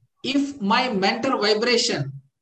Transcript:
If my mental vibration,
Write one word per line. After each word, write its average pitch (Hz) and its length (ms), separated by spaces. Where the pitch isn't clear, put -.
If 277 380
my 233 300
mental 214 500
vibration, 214 720